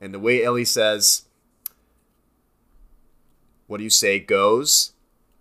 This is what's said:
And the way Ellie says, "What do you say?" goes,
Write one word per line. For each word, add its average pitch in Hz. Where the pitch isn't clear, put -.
And 98
the 98
way 117
Ellie 120
says, 107
"What 104
do 104
you 110
say?" 101
goes, 107